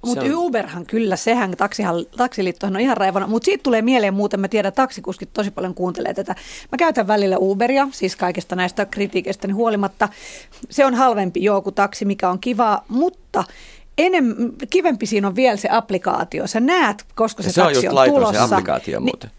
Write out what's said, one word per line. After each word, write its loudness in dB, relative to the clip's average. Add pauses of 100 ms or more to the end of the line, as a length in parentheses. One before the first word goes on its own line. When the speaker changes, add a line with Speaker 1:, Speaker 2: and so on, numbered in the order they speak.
Speaker 1:
Mut -2
Speaker 2:
Se -4
on 0
Speaker 1:
Uberhan -4
kyllä, -2
sehän 0
taksihall-, -2
taksiliittohan -2
on -2
ihan 2
raivona. 0
Mut -2
siitä 0
tulee 2
mieleen 2
muuten, -2
mä -2
tiedän, 0
taksikuskit -4
tosi -4
paljon -6
kuuntelee -4
tätä. -6 (400)
Mä -2
käytän 2
välillä 2
Uberia, 2
siis -4
kaikesta -4
näistä -2
kritiikeistä -4
huolimatta. 0 (640)
Se 4
on 2
halvempi, 2
joo, 2
kuin -6
taksi, 0
mikä 0
on -2
kivaa, 0
mutta -2 (540)
enem-, 2 (180)
kivempi 0
siinä 0
on -4
vielä 2
se -4
applikaatio. -2
Sä -2
näet, 2 (100)
koska -2
se 0
Speaker 3:
Ja -2
se 2
on 6
Speaker 1:
taksi 4
Speaker 3:
just 2
Speaker 1:
on -2
Speaker 3:
laiton 8
se 4
Speaker 1:
tulossa. 4
Speaker 3:
applikaatio -2
Speaker 1:
Ni-, -4
Speaker 3:
muuten. -4